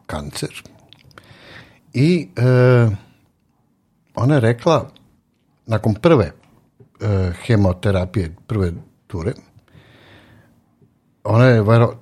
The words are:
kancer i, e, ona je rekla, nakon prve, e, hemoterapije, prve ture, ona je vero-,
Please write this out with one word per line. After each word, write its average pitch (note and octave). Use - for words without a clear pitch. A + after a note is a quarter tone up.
kancer -
i, D#3+
e, A#2
ona C#3
je C#3
rekla, A#2+
nakon A2
prve, C3
e, F#2+
hemoterapije, F#2
prve F#2+
ture, F2
ona A2+
je A#2
vero-, A2+